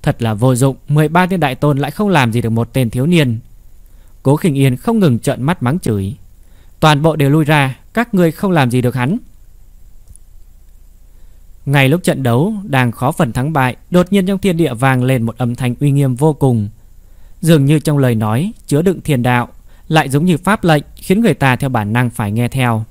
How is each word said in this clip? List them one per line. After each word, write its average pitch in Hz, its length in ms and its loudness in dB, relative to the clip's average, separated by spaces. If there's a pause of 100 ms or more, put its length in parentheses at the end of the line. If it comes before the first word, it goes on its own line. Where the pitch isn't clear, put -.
Thật 143 200 -2
là 113 120 -2
vô 127 200 0
dụng, 131 220 0 (120)
mười 151 200 2
ba 175 180 2
tên 180 140 -2
đại 135 140 -2
tôn 147 240 0
lại 139 120 -4
không 208 180 -4
làm 135 240 2
gì 120 80 0
được 113 100 -2
một 117 220 -2
tên 127 180 0
thiếu 127 160 -2
niên. 143 320 2 (840)
Cố 139 140 2
Khinh 156 180 -2
Yên 135 220 2
không 226 220 -2
ngừng 139 200 2
trợn 123 240 -4
mắt 160 200 -2
mắng 135 160 -2
chửi. 101 360 -4 (680)
"Toàn 151 220 4
bộ 156 140 2
đều 139 140 2
lui 156 140 2
ra, 139 340 0 (160)
các 226 200 -2
ngươi 175 180 2
không 202 180 -4
làm 139 200 2
gì 123 100 0
được 120 140 -2
hắn." 135 240 -2 (2500)
Ngay 139 220 2
lúc 175 160 0
trận 135 180 -2
đấu 131 320 0 (100)
đang 131 280 0
khó 135 200 -4
phần 127 200 -2
thắng 131 200 -4
bại, 131 240 -2 (140)
đột 180 220 2
nhiên 196 140 2
trong 196 120 -2
thiên 185 180 -2
địa 147 180 0
vang 127 300 0
lên 127 180 0
một 113 160 -6
âm 123 160 -4
thanh 123 260 -4
uy 143 100 2
nghiêm 139 240 0
vô 151 180 0
cùng. 120 360 0 (720)
Dường 156 240 4
như 151 140 2
trong 147 200 -2
lời 123 160 2
nói 113 380 -2 (140)
chứa 143 160 0
đựng 175 180 0
thiên 131 220 -2
đạo, 123 260 0 (400)
lại 156 200 2
giống 143 160 0
như 180 120 2
pháp 202 280 -2
lệnh, 156 180 2 (140)
khiến 190 240 -2
người 202 140 2
ta 131 220 0
theo 135 140 -4
bản 107 220 -4
năng 120 180 0
phải 104 220 -6
nghe 117 160 -2
theo. 117 420 -2